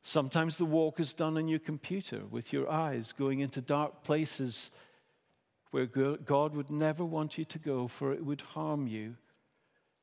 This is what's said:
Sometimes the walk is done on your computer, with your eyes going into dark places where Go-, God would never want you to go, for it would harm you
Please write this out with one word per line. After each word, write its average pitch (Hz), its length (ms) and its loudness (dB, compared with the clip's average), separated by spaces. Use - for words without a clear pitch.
Sometimes 156 540 2
the 175 80 2
walk 156 340 4
is 156 140 0
done 160 220 0
on 160 120 2
your 160 120 2
computer, 156 680 -6
with 120 240 -6
your 139 160 0
eyes 147 420 0
going 135 280 0
into 135 200 -2
dark 143 440 0
places 147 680 0
where 131 160 0
Go-, 139 300 2
God 147 380 2
would 143 140 -4
never 156 340 2
want 156 360 -2
you 156 60 -2
to - 140 -10
go, 135 280 0
for 135 260 -2
it - 100 -4
would 143 180 -4
harm 151 440 -2
you 110 300 -6